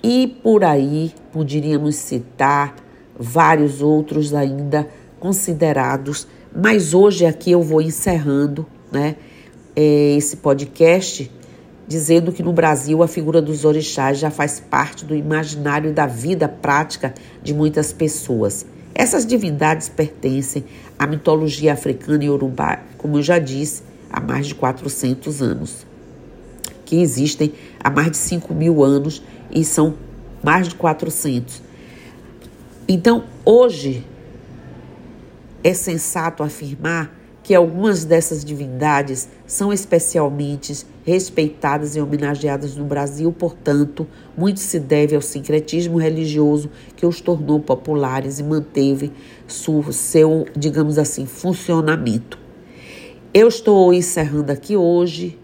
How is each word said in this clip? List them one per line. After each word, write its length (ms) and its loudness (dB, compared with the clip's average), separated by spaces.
E 260 2
por 220 6
aí, 500 2
poderíamos 640 -2
citar 800 -2
vários 640 2
outros 520 0
ainda 540 -2
considerados, 1080 -2
mas 380 2
hoje 320 6
aqui 260 2
eu 100 6
vou 200 2
encerrando, 840 0
né, 240 -2
é, 400 4
esse 220 -2
podcast, 920 2
dizendo 440 2
que 120 -6
no 100 0
Brasil 480 2
a 60 6
figura 340 0
dos 240 -4
orixás 540 0
já 100 -2
faz 300 -4
parte 440 -4
do 120 -6
imaginário 760 -2
da 140 0
vida 420 -2
prática 680 -4
de 120 -6
muitas 380 0
pessoas. 720 -4
Essas 320 0
divindades 640 0
pertencem 760 -4
à 80 -2
mitologia 640 0
africana 500 -2
e 60 -2
urubá, 520 -2
como 200 -2
eu 60 2
já 160 2
disse, 420 -6
há 80 -6
mais 260 -4
de 80 -8
quatrocentos 880 -4
anos, 460 -6
que 160 2
existem 520 0
há 60 0
mais 220 0
de 60 -6
cinco 360 -4
mil 300 4
anos 400 2
e 140 0
são 320 0
mais 240 2
de 80 -10
quatrocentos. 880 -4
Então, 360 2
hoje, 640 4
é 100 4
sensato 680 -4
afirmar 760 -6
que 140 2
algumas 500 2
dessas 380 2
divindades 840 -4
são 280 -2
especialmente 1120 -2
respeitadas 880 -2
e 60 -2
homenageadas 720 -4
no 100 -8
Brasil, 460 -2
portanto, 760 -2
muito 220 0
se 200 -4
deve 360 2
ao 60 2
sincretismo 760 -2
religioso 720 0
que 100 -2
os 140 0
tornou 400 0
populares 800 -4
e 40 -6
manteve 680 0
su-, 460 -4
seu, 540 2
digamos 420 0
assim, 280 -2
funcionamento. 1120 -2
Eu 140 8
estou 460 6
encerrando 580 -2
aqui 260 -4
hoje. 680 0